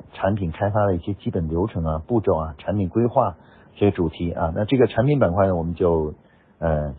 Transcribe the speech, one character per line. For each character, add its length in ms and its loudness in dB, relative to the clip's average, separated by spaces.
产 200 -2
品 180 -2
开 200 -2
发 160 2
的 80 0
一 20 -2
些 160 -6
基 160 -8
本 180 -2
流 200 0
程 180 -6
啊、 220 -2
步 120 0
骤 180 2
啊、 200 -6
产 180 -4
品 140 -2
规 160 0
划 300 0
这 100 2
些 60 6
主 180 0
题 220 -4
啊。 240 -2
那 100 -2
这 140 2
个 80 6
产 180 0
品 140 2
板 120 4
块 140 4
呢， 100 2
我 60 0
们 140 -4
就， 400 2
呃， 420 -2